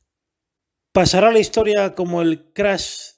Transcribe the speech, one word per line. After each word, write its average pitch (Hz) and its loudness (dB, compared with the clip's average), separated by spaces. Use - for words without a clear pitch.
¿Pasará 185 2
la 226 4
historia 208 0
como 175 -4
el 160 -2
crash - -4